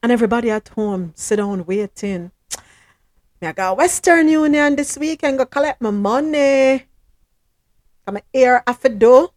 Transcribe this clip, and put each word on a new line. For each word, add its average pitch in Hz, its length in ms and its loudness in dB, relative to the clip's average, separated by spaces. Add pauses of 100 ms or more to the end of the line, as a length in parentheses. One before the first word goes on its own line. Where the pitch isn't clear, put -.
And 233 80 -2
everybody 233 400 0
at 214 180 -6
home 190 460 -6
sit - 220 -4
down 202 300 -6
waiting. 190 640 -6 (1080)
Me 170 80 -8
I 160 40 -8
got 185 240 -2
Western 330 520 2
Union 294 480 2
this 285 200 -6
weekend 294 420 -4
go 262 60 0
collect 285 380 -2
my 220 80 -2
money. 269 960 0 (1200)
Come 202 120 -8 (140)
hair 247 340 2
I 247 60 -4
for 262 160 -4
do 247 480 4